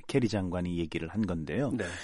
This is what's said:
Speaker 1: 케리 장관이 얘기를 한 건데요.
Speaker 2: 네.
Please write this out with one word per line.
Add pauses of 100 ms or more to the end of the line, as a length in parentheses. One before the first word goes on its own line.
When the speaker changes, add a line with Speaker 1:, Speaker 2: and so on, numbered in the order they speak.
Speaker 1:
케리
장관이
얘기를
한
건데요.
Speaker 2:
네. (200)